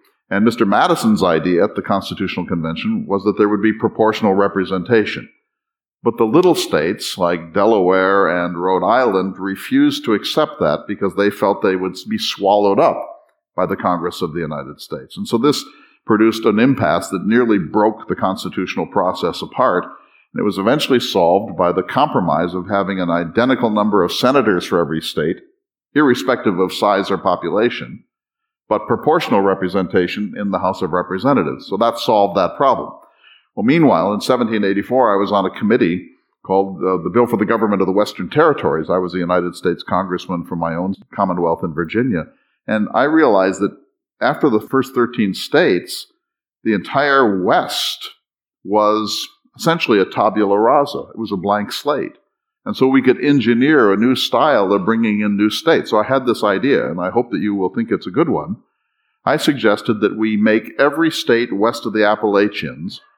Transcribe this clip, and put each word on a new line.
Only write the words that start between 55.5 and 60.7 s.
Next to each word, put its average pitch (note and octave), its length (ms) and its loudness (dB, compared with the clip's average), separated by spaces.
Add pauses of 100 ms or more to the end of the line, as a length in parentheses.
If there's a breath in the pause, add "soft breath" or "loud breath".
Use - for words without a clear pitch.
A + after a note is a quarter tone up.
states. - 400 0
So A2 80 2
I G#2+ 60 2
had C3 200 0
this A2+ 200 0
idea, G2 440 0
and E2+ 120 -8
I F#2 100 -4
hope B2+ 220 -2
that D#2 80 -4
you G2+ 160 -2
will F#2 180 -2
think A#2 160 -4
it's G2 160 -4
a F#2 60 -8
good D#3 160 0
one. E2+ 280 -4 (680)
I C#3+ 120 2
suggested A2+ 640 0
that G#2 160 0
we A2 200 0
make A2 420 2